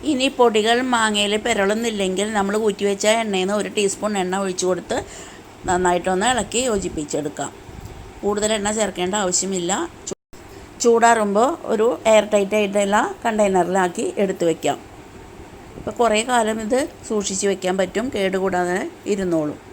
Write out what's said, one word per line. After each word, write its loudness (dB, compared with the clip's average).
ഇനി 2
പൊടികൾ 4
മാങ്ങയിൽ 2
പിരളുന്നില്ലെങ്കിൽ 0
നമ്മൾ 0
ഊറ്റി -2
വെച്ച -2
എണ്ണയിൽ 0
നിന്ന് 0
ഒരു -4
ടീസ്പൂൺ 0
എണ്ണ -2
ഒഴിച്ച് -2
കൊടുത്ത് -2
നന്നായിട്ടൊന്ന് 2
ഇളക്കി -2
യോജിപ്പിച്ചെടുക്കാം. -4
കൂടുതൽ 0
എണ്ണ 0
ചേർക്കേണ്ട -2
ആവശ്യമില്ല. -2
ചൂ-, -10
ചൂടാറുമ്പോൾ 4
ഒരു 0
എയർ 8
ടൈറ്റ് 2
ആയിട്ടുള്ള 2
കണ്ടെയ്നറിലാക്കി 2
എടുത്ത് 0
വയ്ക്കാം. 0
അപ്പോൾ -8
കുറേ 2
കാലം 0
ഇത് 0
സൂക്ഷിച്ച് -2
വയ്ക്കാൻ 0
പറ്റും, -2
കേടുകൂടാതെ 0
ഇരുന്നോളും. -2